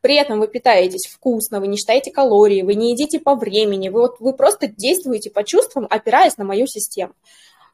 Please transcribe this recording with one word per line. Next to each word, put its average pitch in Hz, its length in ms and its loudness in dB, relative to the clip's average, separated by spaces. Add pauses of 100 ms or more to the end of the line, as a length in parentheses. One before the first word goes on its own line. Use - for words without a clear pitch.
При 277 140 4
этом 220 240 0
вы 214 80 0
питаетесь 190 600 0
вкусно, 220 540 -4
вы 196 60 -4
не 202 100 -4
считаете 254 340 -2
калории, 208 500 4
вы 196 140 0
не 226 160 0
едите 294 280 -2
по 277 160 2
времени, 208 540 -2
вы 220 120 0
вот, 247 180 0
вы 247 140 -2
просто 302 340 0
действуете 240 640 -4
по 208 140 -4
чувствам, 339 460 0
опираясь 240 480 2
на 208 60 -8
мою 196 240 -2
систему. - 460 -10 (600)